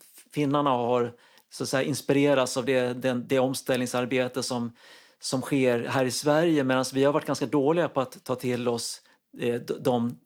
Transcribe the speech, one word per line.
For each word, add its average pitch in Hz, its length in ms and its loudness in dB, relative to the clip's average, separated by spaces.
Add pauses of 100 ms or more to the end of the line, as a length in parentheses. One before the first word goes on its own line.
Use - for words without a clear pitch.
(340)
finnarna 147 360 0
har 120 420 2 (380)
så - 140 -10
att 123 60 -6
säga 131 140 0
inspirerats 139 760 2
av 120 80 -2
det, 123 280 0
den, 123 340 -2
det 135 120 2
omställningsarbete 127 1040 0
som, 120 280 -4 (480)
som 131 220 -2
sker 123 460 0
här 131 180 0
i 123 60 0
Sverige, 151 520 2
medan 131 300 2
vi 135 100 2
har 143 100 4
varit 147 120 0
ganska 143 200 -2
dåliga 147 420 2
på 135 140 -2
att - 220 -8
ta 127 120 -4
till 123 320 -2
oss, 117 340 -4 (380)
eh, 120 220 -2
d-, - 180 -6
de, 123 460 0